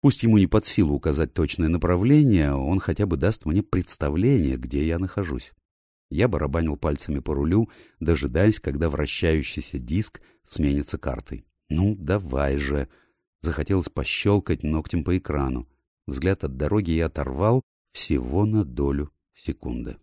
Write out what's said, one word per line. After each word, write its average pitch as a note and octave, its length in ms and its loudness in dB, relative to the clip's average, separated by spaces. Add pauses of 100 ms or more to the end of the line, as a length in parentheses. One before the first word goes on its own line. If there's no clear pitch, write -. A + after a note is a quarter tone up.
Пусть - 220 4
ему A2+ 140 6
не F#2+ 100 6
под G#2+ 180 2
силу D#2 280 2
указать D2 400 0
точное D#2+ 360 0
направление, F2+ 840 4
он C#2 260 0
хотя G2 260 -2
бы F#2+ 120 -2
даст E2+ 280 -2
мне E2 180 0
представление, E2+ 960 0
где C2+ 280 -2
я E2 140 0
нахожусь. F2+ 540 -6 (560)
Я F2+ 180 2
барабанил D#2 500 -2
пальцами D2+ 420 -4
по D2 140 -4
рулю, D#2+ 360 2 (300)
дожидаясь, D#2+ 600 2
когда D2+ 300 -2
вращающийся D2+ 880 -2
диск D2+ 440 -4 (240)
сменится C#2+ 520 -2
картой. - 480 -8 (240)
«Ну, G2 280 2
давай C#2+ 600 -2
же!» C#2 320 -2 (520)
Захотелось E2+ 480 -2
пощёлкать F#2 760 0
ногтем D#2 400 -2
по F2+ 140 0
экрану. C2+ 500 -2 (400)
Взгляд C#2+ 360 -2
от C2+ 140 -4
дороги E2+ 340 0
я E2 140 2
оторвал D#2+ 560 0 (300)
всего C#2+ 540 -2
на G#2+ 200 2
долю C#2 460 -2 (220)
секунды. - 680 -8